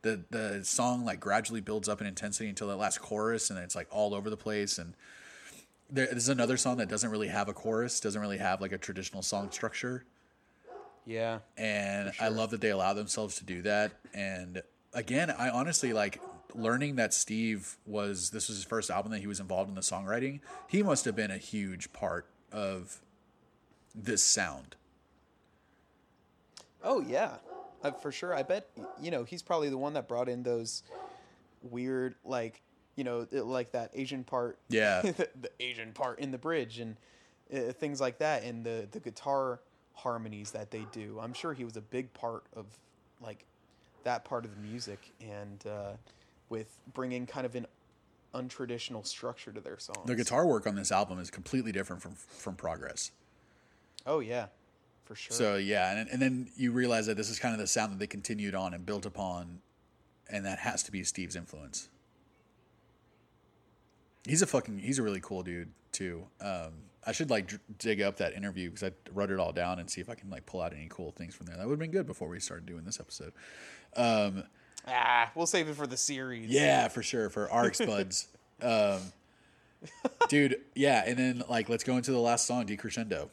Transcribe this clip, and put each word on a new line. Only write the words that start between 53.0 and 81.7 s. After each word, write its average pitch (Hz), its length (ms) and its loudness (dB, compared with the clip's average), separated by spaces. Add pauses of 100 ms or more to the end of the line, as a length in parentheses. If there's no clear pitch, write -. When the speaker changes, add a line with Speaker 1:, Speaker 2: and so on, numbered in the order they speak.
Speaker 2:
Oh, 151 140 2
yeah. 117 280 -2 (640)
For 110 40 -12
sure. - 200 -8
Speaker 1:
So, 110 220 6
yeah, 98 340 4
and, 107 180 -2
and 127 120 0
then 127 340 2
you 123 160 2
realize 120 360 4
that 107 100 2
this 107 120 -2
is 113 80 -4
kind 120 160 0
of 110 60 -2
the 98 80 -2
sound 110 240 2
that 98 80 -6
they 104 80 -2
continued 101 480 -4
on 92 180 -2
and 87 120 -8
built 98 200 -2
upon, 90 540 -6 (720)
and 101 160 -2
that 95 140 -2
has - 240 -2
to - 100 -6
be 92 100 -4
Steve's 90 320 -4
influence. 78 540 -10 (2250)
He's 160 160 4
a 190 60 6
fucking, 110 320 0
he's 131 200 0
a 120 40 2
really 101 160 0
cool 92 240 -6
dude, 87 300 -8 (180)
too. 90 360 -6 (120)
Um, 90 320 -4 (340)
I 113 60 -2
should, 151 180 0
like, 104 180 2
dr-, 101 120 -8 (180)
dig 107 240 2
up 101 160 2
that 87 180 0
interview 92 360 -4
'cause 85 120 -8
I 95 80 -2 (220)
wrote 98 180 2
it 95 80 2
all 85 120 2
down 87 280 0
and 85 120 -10
see - 80 -6
if 87 100 -8
I 117 60 -8
can, 98 140 -14
like, - 160 -10
pull 92 160 -6
out 85 100 -2
any 78 180 -12
cool 80 220 -8
things 85 240 -12
from - 120 -14
there. 85 100 -10
That 95 80 -6
would've 147 140 0
been 160 120 -4
good 180 140 2
before 85 240 -6
we 87 100 -6
started 85 260 -6
doing 85 200 -10
this 104 140 -4
episode. - 340 -12 (640)
Um, 107 480 4 (420)
Speaker 2:
Ah, 120 480 6
we'll 165 100 2
save 165 220 4
it 151 80 -4
for 143 120 -2
the 127 100 -4
series. 127 520 -2
Speaker 1:
Yeah, 135 380 8
for 113 160 -2
sure, 110 260 2
for 104 220 0
Arcs 120 280 6
Speaker 2:
<laughs> 117 60 4
Speaker 1:
Buds. 101 440 0 (320)
Um, 107 400 4 (1300)
dude, 143 320 8 (120)
yeah, 131 320 8
and 123 140 2
then, 127 300 4
like, 113 180 2
let's 113 160 2